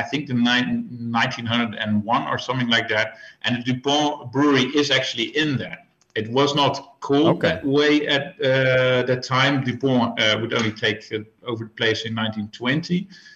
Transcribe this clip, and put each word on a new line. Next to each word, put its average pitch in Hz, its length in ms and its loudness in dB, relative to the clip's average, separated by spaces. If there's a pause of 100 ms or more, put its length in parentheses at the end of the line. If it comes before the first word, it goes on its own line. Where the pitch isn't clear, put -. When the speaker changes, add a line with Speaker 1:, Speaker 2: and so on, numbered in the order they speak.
Speaker 1:
I - 20 -2
think, 139 240 -6
the 131 80 -6
nine-, 120 560 0
nineteen 117 560 -4
hundred 117 360 -2
and 107 220 0
one 120 240 0
or 127 100 -2
something 127 300 -4
like 113 220 2
that. 110 280 -2 (260)
And 113 120 0
the 120 60 -8 (100)
Dupont 147 580 0
brewery 135 360 4 (140)
is 143 100 0
actually 120 380 0 (140)
in 147 140 0
there. 87 220 -8 (360)
It 110 160 -6
was 143 240 2
not - 460 0
called 156 360 2
Speaker 2:
Okay. - 120 0
Speaker 1:
that - 160 -2
way 147 420 4
at, 139 180 0 (260)
uh, 131 600 4
that 127 120 0
time. 135 420 2
Dupont, 123 560 0
uh, 107 200 2
would 117 120 -2
only 113 200 0 (120)
take, 104 160 0 (120)
uh, 110 60 -4 (320)
over 110 140 -6
the 110 60 -14
place 110 360 -2
in 113 80 -6
nineteen 107 340 -4
twenty. 165 600 -2 (280)